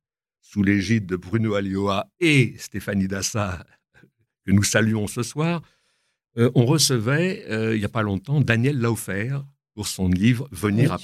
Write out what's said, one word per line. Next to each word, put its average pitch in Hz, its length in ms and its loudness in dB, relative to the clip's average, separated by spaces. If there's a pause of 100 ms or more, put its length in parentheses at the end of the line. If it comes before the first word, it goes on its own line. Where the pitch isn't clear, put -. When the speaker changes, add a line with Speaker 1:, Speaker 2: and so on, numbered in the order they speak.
(400)
Speaker 1:
sous - 240 -2
l'égide 101 420 2
de 90 100 -4
Bruno 104 380 -2
Alioa 98 540 -2 (100)
et 143 400 4
Stéphanie 98 500 -4
Dassa, 95 560 -4 (840)
que 95 60 -2
nous 104 120 6
saluons 110 420 2
ce 120 160 -6
soir, 160 400 -4 (760)
euh, 120 180 4
on 127 100 6
recevait, 143 840 0
euh, 110 260 0
il - 20 0
n'y 101 60 -2
a - 40 -2
pas 113 140 -2
longtemps, 107 380 0
Daniel 123 380 2
Laufer 117 600 -4 (360)
pour 104 120 -8
son 92 220 -2
livre 113 420 2
Venir 104 420 0
Speaker 2:
Oui, 90 120 -4